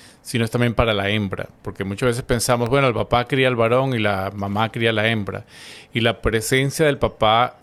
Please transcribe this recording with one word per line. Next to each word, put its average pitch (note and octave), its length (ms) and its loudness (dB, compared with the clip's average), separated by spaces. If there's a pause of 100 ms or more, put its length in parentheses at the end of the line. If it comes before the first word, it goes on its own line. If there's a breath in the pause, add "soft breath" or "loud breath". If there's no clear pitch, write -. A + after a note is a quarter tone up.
(220 loud breath)
sino A#2 240 -2
es - 40 -4
también A#2+ 220 2
para A2+ 220 2
la G2 160 -2
hembra, G2+ 400 -4 (100)
porque G2 240 -8
muchas G2+ 240 -2
veces A#2+ 140 -2
pensamos, A#2+ 480 0
bueno, C#3 180 2
el A#2 60 0
papá A#2 320 0
cría C3 220 2
al B2 80 0
varón B2 360 2
y A#2+ 60 0
la G2 360 0
mamá G2+ 380 -2
cría A#2 180 0
a A2 40 0
la G#2+ 140 0
hembra, G#2 360 -4 (480 loud breath)
y A#2+ 80 -2
la A2+ 220 0
presencia C3 640 0
del C#3 100 2
papá A2 680 2